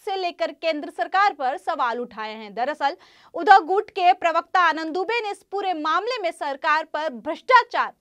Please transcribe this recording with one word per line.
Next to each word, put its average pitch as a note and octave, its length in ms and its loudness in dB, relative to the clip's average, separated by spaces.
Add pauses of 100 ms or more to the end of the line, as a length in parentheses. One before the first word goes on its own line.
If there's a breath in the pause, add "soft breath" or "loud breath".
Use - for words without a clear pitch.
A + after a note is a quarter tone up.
से G4 120 -4
लेकर E4+ 360 -4
केंद्र D#4+ 380 -4
सरकार F#4 440 0
पर C#4+ 220 -4
सवाल C4+ 420 -2
उठाए A3 360 -8
हैं। G#3+ 200 -14
दरअसल C#4 420 -2 (380 soft breath)
उद्धव F#4+ 300 6
गुट F#4+ 260 -2
के F4+ 220 4
प्रवक्ता E4+ 480 0
आनंद D#4+ 340 0
दुबे G4+ 260 -2
ने G#4 100 -6
इस - 120 -10
पूरे F#4+ 320 -6
मामले F#4 480 -2
में E4+ 80 -2
सरकार D#4+ 540 -2
पर D#4 280 -6
भ्रष्टाचार D#4 880 2